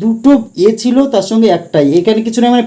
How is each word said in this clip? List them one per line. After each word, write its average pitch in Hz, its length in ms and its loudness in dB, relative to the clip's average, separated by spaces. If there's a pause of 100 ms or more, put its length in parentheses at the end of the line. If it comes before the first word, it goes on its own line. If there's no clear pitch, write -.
দুটো 226 280 0 (340)
এ 220 40 4 (120)
ছিল 247 160 0 (160)
তার 196 160 0
সঙ্গে 226 180 2 (100)
একটা 160 220 -4 (120)
এ, - 100 -2
এখানে 220 260 0
কিছু 226 140 -4
না 240 120 2
মানে 240 140 0